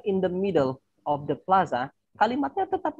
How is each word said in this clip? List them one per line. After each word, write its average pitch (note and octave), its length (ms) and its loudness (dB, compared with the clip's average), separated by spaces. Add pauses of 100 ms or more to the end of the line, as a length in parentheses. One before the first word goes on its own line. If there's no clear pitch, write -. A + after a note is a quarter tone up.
in F#3+ 160 0
the F3+ 80 2
middle F3 480 0 (260)
of D3 220 -2
the D3 80 -2
plaza, D3 560 0 (240)
kalimatnya C#4 560 0
tetap E4+ 300 -4